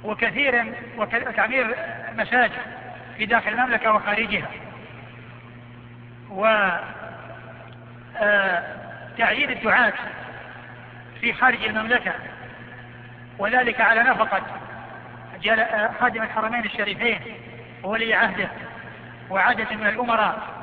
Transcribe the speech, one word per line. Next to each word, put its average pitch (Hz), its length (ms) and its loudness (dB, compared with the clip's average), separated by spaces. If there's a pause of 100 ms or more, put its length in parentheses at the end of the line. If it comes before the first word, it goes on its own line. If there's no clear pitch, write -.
وكثير 226 680 0 (220)
وك-، 233 320 -2
وتعمير 226 480 0 (400)
مساجد 226 360 4 (640)
في 208 100 -2
داخل 214 260 2
المملكة 226 400 2
وخارجها، 208 560 0 (1800)
و، 196 160 2 (1700)
آه، 196 460 4 (560)
تعيين 233 320 4
الدعاة 214 420 6 (1300)
في 233 120 0
خارج 240 320 4
المملكة، 220 480 2 (1300)
وذلك 226 420 4
على 226 220 6
نفقة 220 400 4 (1000)
جل-، 220 180 4
آه، 220 300 2 (100)
خادم 233 220 4
الحرمين 220 420 0
الشريفين 208 560 0 (640)
وولي 220 320 2
عهده 202 340 4 (800)
وعدد 202 420 4
من 214 140 -2
الأمراء 214 520 2 (240)